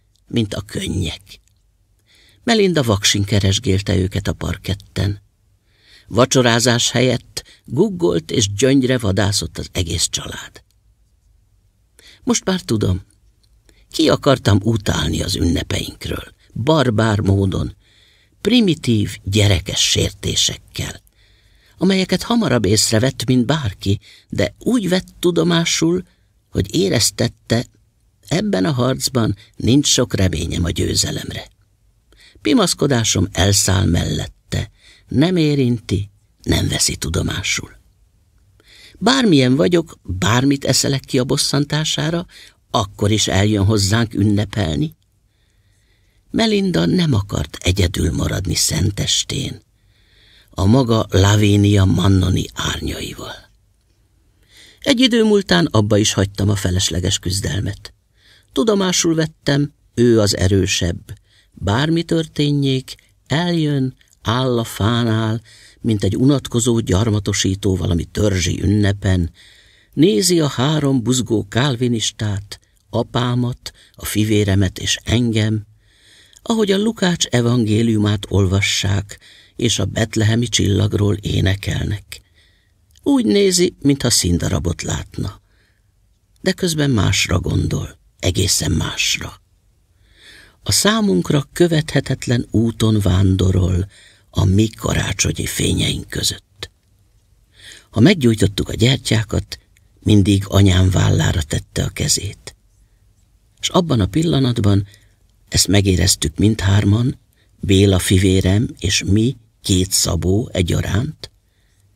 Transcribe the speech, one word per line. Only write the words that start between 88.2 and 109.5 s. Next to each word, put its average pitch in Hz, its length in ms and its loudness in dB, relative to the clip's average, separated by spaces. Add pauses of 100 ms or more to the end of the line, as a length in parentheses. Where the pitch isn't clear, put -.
másra. - 680 -4 (1200)
A - 100 -2
számunkra 190 800 0
követhetetlen 139 960 0
úton 110 500 0
vándorol 92 880 2 (420)
a - 140 0
mi 98 240 4
karácsonyi - 800 -4
fényeink - 640 -4
között. - 640 -8 (1200)
Ha - 100 -2
meggyújtottuk 120 680 2
a - 60 -8
gyertyákat, 110 840 -2 (420)
mindig 101 460 4
anyám 92 440 4
vállára 98 520 2
tette - 420 -6
a - 40 -4
kezét. - 680 -6 (1040)
S - 80 -6
abban 156 320 2
a 92 60 2
pillanatban, 123 800 2 (640)
ezt - 200 0
megéreztük 90 680 2
mindhárman, 107 800 2 (420)
Béla 98 380 4
fivérem 95 680 2 (100)
és - 280 -2
mi, 110 300 0 (260)